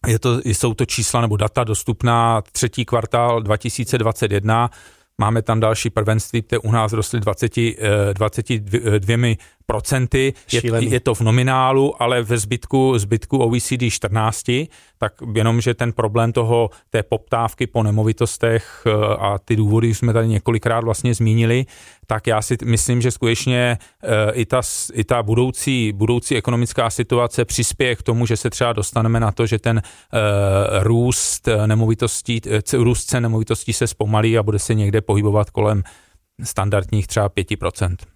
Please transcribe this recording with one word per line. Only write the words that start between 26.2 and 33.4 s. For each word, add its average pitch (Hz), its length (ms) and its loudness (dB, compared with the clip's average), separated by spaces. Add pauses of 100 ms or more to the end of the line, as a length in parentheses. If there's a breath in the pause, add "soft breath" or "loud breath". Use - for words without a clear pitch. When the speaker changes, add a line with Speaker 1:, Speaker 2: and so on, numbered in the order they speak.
Speaker 1:
ekonomická 117 540 0
situace 120 540 0
přispěje 123 520 -2
k - 60 -14
tomu, 120 240 0
že 113 100 0
se 113 140 -4
třeba 120 220 0
dostaneme 113 480 0
na 107 120 0
to, 117 140 0
že 107 120 0
ten, 113 240 0
eh, - 360 -8 (680)
růst, 120 640 0
eh, 107 180 2
nemovitostí, 113 800 0
eh, 107 160 0
c-, - 140 -2
růst 120 280 2
cen 123 180 -2
nemovitostí 110 500 -2